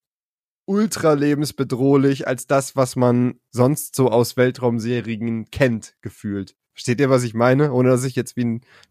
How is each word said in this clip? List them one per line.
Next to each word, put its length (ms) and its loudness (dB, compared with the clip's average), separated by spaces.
ultra 480 0
lebensbedrohlich 1120 0
als 200 -6
das, 300 -2
was 200 0
man 440 2
sonst 440 -2
so 160 2
aus 260 0
Weltraumserien 1120 -4
kennt, 520 -2
gefühlt. 540 -10
Versteht 260 -2
ihr, 80 2
was 140 4
ich 100 -4
meine? 400 2
Ohne, 160 2
dass 160 2
ich 120 -4
jetzt 200 -6
wie 80 -2
ein, 160 -2